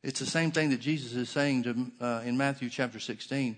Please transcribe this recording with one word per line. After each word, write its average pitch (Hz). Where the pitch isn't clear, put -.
It's 135
the 135
same 165
thing 156
that 127
Jesus 127
is 123
saying 139
to, 120
uh, 120
in 123
Matthew 135
chapter 117
sixteen 123